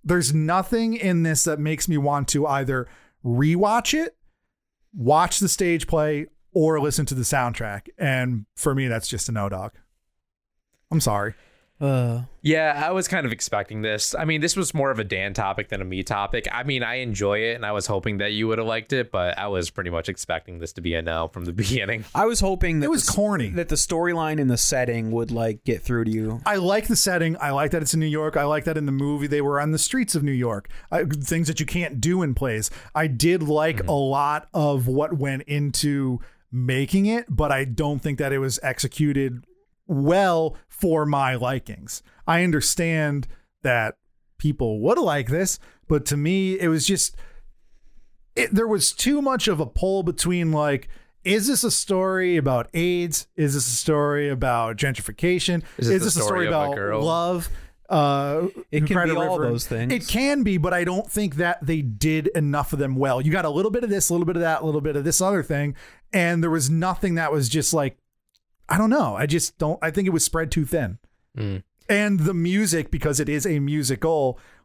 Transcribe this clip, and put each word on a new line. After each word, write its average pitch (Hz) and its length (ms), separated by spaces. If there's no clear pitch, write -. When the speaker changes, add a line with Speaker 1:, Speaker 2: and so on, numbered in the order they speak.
Speaker 1:
there's 151 300
nothing 190 600
in 175 260
this 160 220
that 151 160
makes 151 280
me 165 80
want 143 320
to 147 180
either 135 420
rewatch 175 680
it, 320 220
watch 156 460
the 196 80
stage 170 380
play, 151 400
or 160 280
listen 143 260
to 139 80
the 127 80
soundtrack. 117 680
And 127 460
for 143 200
me, 135 140
that's 113 200
just - 220
a - 20
no, 101 160
dog. 98 240
I'm 156 100
sorry. 104 340
Speaker 2:
Uh. 123 440
Speaker 3:
Yeah, 151 460
I 175 60
was 190 140
kind 170 200
of 117 60
expecting 107 500
this. 107 320
I 160 100
mean, 156 160
this 170 160
was 180 160
more 139 180
of 117 80
a 110 60
Dan 98 300
topic 101 340
than 98 140
a - 20
me 92 180
topic. 104 480
I 120 120
mean, 131 200
I 120 180
enjoy 104 400
it, 113 140
and 120 120
I 104 60
was 101 140
hoping 104 320
that 101 140
you 107 160
would 110 80
have 113 100
liked 113 280
it, 123 160
but 90 280
I 101 100
was 90 200
pretty 90 220
much 82 180
expecting 87 500
this 82 160
to - 60
be 85 140
a 82 80
no 82 260
from 87 160
the 87 80
<laughs> - 0
beginning. 104 640
Speaker 2:
I 185 100
was 226 160
hoping 180 400
that 143 60
Speaker 1:
It - 20
was - 160
Speaker 2:
the - 60
s-, - 60
Speaker 1:
corny. 190 340
Speaker 2:
that 170 180
the - 60
storyline 165 680
and 135 80
the 123 80
setting 117 540
would, 113 200
like, 113 340
get 117 180
through 120 220
to 110 60
you. 110 360
Speaker 1:
I 208 100
like 196 300
the 233 100
setting. 165 460
I 143 80
like 139 220
that 170 100
it's 143 100
in 160 80
New 156 60
York. 151 320
I 143 60
like 151 200
that 160 140
in 147 80
the 139 60
movie 143 340
they 147 160
were 143 180
on 151 120
the 156 60
streets - 360
of 156 80
New 143 100
York. 120 380
I, 165 140
things 156 440
that 165 120
you 151 60
can't 151 340
do 180 220
in 147 100
plays. 113 380
I 156 120
did 156 360
like 151 380
Speaker 3:
Mm-hmm. - 100
Speaker 1:
a 143 80
lot 143 560
of 143 340
what 143 300
went 135 240
into 143 800
making 131 540
it, 233 240
but 147 240
I 135 140
don't 143 320
think 143 200
that 139 140
it 139 60
was 135 240
executed 135 840
well 165 680
for 160 380
my 139 300
likings. 120 680
I 170 160
understand 156 840
that 120 340
people 117 440
would 180 180
like 147 300
this, 175 320
but 147 200
to 147 100
me, 190 420
it 180 80
was 160 180
just, - 300
it, 233 180
there 220 140
was 214 260
too 285 300
much 262 240
of 175 140
a 147 60
pull 190 360
between, 170 480
like, 147 380
is 202 240
this 269 160
a 226 80
story 185 640
about 131 380
aids? 175 600
Is 143 180
this 135 120
a 120 100
story 147 520
about 120 480
gentrification? 170 840
Speaker 3:
Is 120 80
this - 20
Speaker 1:
Is 190 120
Speaker 3:
the 170 60
Speaker 1:
this 170 100
a 165 40
Speaker 3:
story 107 60
Speaker 1:
story 175 220
Speaker 3:
of - 40
a 165 40
Speaker 1:
about 143 180
Speaker 3:
girl? 107 300
Speaker 1:
love? 170 440
Uh, 143 600
Speaker 2:
It 151 80
Speaker 1:
who 156 80
Speaker 2:
can 190 80
Speaker 1:
cried 175 80
Speaker 2:
be 165 80
Speaker 1:
a 165 80
Speaker 2:
all 180 180
Speaker 1:
river? 127 140
Speaker 2:
those 120 160
things. 120 240
Speaker 1:
It 233 160
can 277 340
be, 196 160
but 180 160
I 175 80
don't 185 260
think 196 280
that 170 280
they 156 180
did 147 460
enough 147 440
of 147 80
them 135 160
well. 131 240
You 147 100
got 180 140
a 156 60
little 190 200
bit 240 140
of 220 60
this, 196 200
a - 20
little 170 140
bit 175 80
of 170 80
that, 160 200
a 156 40
little 151 140
bit 143 160
of 143 80
this 160 160
other 185 240
thing, 143 320
and 170 300
there 165 80
was 156 180
nothing 175 460
that 165 160
was 143 180
just 147 240
like, 143 240
I 165 100
don't 220 120
know. 208 240
I 113 120
just 156 320
don't, 160 220
I 160 120
think 190 160
it - 20
was 165 140
spread 160 260
too 160 140
thin. 123 340
Speaker 3:
Mm. 98 240
Speaker 1:
And 208 300
the 165 160
music, 170 560
because 151 300
it 151 80
is 147 180
a 156 140
musical, 139 800